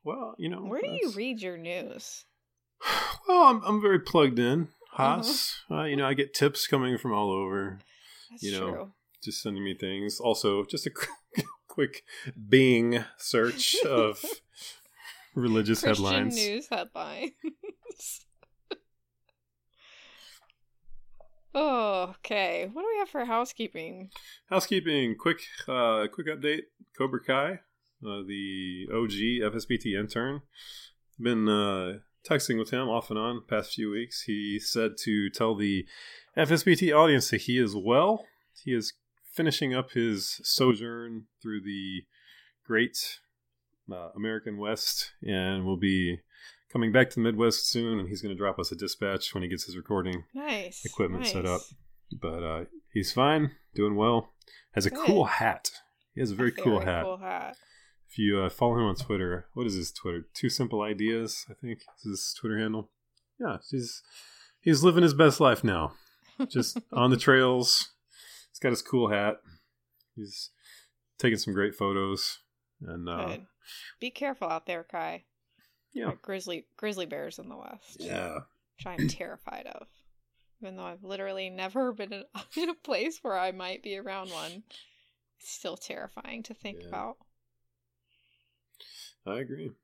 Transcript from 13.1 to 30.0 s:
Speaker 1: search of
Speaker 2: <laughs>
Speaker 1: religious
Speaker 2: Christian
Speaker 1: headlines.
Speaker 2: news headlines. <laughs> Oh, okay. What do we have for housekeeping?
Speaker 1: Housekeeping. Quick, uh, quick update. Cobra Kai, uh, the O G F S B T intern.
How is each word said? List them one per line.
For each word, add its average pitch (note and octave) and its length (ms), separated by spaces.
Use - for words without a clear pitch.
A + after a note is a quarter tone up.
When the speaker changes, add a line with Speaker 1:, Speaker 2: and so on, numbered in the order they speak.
Speaker 1:
search A#2+ 580
of A2+ 380
Speaker 2:
<laughs> - 580
Speaker 1:
religious A2 460
Speaker 2:
Christian G2+ 240
Speaker 1:
headlines. F2+ 300
Speaker 2:
news G#3+ 340
headlines. G3+ 680
<laughs> - 880
Oh, G#3+ 640
okay. F#3 560
What D#4+ 80
do G#4 100
we G#4+ 80
have G4 100
for C4 160
housekeeping? G3+ 840
Speaker 1:
Housekeeping. D#3+ 680
Quick, E3 180
uh, A2+ 440
quick D3 140
update. D3+ 360
Cobra C3 260
Kai, D3 360
uh, G2+ 240
the F#2+ 640
O A2+ 140
G A2 400
F G#2+ 100
S A2 100
B A#2+ 120
T G#2 180
intern. A#2+ 460